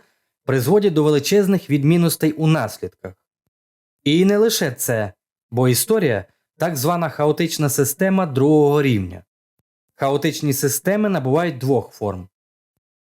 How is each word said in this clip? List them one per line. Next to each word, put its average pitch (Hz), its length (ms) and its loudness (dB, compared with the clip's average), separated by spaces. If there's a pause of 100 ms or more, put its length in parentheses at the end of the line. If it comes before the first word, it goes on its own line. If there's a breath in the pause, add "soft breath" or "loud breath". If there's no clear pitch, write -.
(460 soft breath)
призводять 156 480 2
до 151 100 2
величезних 180 640 0
відмінностей 156 600 2
у 160 160 -2
наслідках. 139 640 -4 (920)
І 160 220 4
не 202 120 2
лише 214 340 0
це, 110 420 -4 (380)
бо 127 160 2
історія — 127 580 0 (320)
так 170 200 -4
звана 165 320 -2
хаотична 151 600 -2
система 190 560 0
другого 147 560 2
рівня. 95 420 -2 (720)
Хаотичні 143 580 -2
системи 190 560 -2
набувають 151 480 -2
двох 127 340 -2
форм. 92 360 -8 (880)